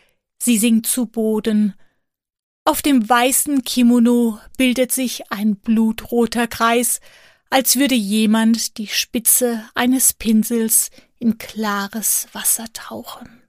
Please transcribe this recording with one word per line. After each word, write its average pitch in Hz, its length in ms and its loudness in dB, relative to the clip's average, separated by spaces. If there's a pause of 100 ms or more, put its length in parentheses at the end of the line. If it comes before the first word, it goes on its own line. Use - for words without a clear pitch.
(400)
Sie 240 180 2
sinkt 226 300 2
zu 254 180 -2
Boden. 214 680 -2 (880)
Auf 311 160 0
dem 262 260 2
weißen 262 560 0
Kimono 240 760 2 (180)
bildet 247 340 2
sich - 400 -6
ein 208 260 0
blutroter 226 880 0
Kreis, 233 520 0 (500)
als 262 280 2
würde 269 180 2
jemand 220 840 2
die 208 100 -10
Spitze 233 840 -2
eines 254 400 2
Pinsels 220 760 0 (300)
in 226 180 0
klares 202 960 -6
Wasser 220 400 -4
tauchen. - 760 -16